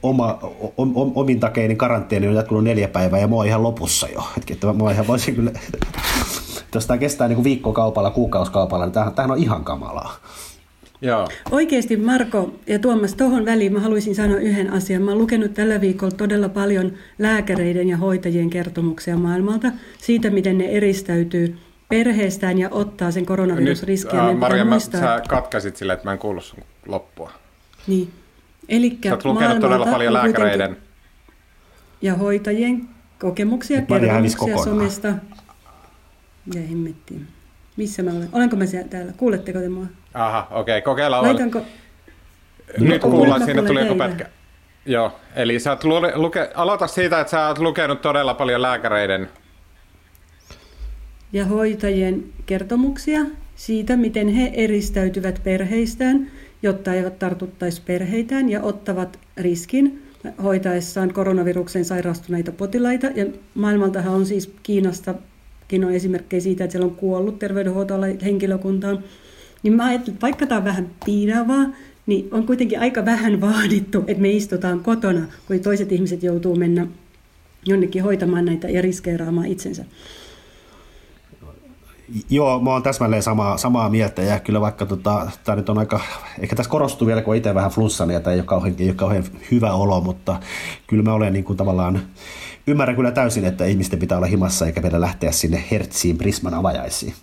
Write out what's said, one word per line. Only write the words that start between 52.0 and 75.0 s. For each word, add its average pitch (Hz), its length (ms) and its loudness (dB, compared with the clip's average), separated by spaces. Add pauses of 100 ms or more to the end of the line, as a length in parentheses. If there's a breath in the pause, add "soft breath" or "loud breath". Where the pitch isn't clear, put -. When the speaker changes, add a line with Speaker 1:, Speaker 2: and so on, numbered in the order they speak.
Speaker 3:
kertomuksia 247 720 0 (360)
siitä, 220 400 -2
miten 220 320 0
he 247 260 2
eristäytyvät 196 880 0
perheistään, 226 840 0 (320 loud breath)
jotta 190 320 0
eivät 185 240 -4
tartuttaisi 180 680 -6
perheitään, 226 600 -2
ja 208 140 -2
ottavat 196 560 -6 (180)
riskin 190 640 0 (400 loud breath)
hoitaessaan 190 720 0
koronaviruksen 180 720 0
sairastuneita 170 680 -4
potilaita. 240 540 -2
Ja 226 200 -2 (280)
maailmaltahan 196 600 0
on 190 120 2
siis, 196 240 -4 (120)
Kiinastakin 190 1200 -4
on 180 80 0
esimerkkejä 180 480 -2
siitä, 185 240 -2
että 175 80 -6
siellä 180 140 0
on 175 100 -4
kuollut 196 420 -2
terveydenhuoltoalan 196 840 -2
henkilökuntaa. 196 800 -2 (600 loud breath)
Niin 214 100 4
mä 233 120 4
ajattelin, 247 300 -2
että 226 120 -4
vaikka 285 200 0
tää 247 120 0
on 190 60 -2
vähän 185 260 -2 (140)
piinaavaa, 226 640 2 (400 loud breath)
niin 196 240 0
on 220 160 0
kuitenkin 247 340 0
aika 240 240 0
vähän 214 360 2
vaadittu, 208 640 2
että 196 160 0
me 196 80 4
istutaan 180 500 0
kotona, 196 400 0 (260 loud breath)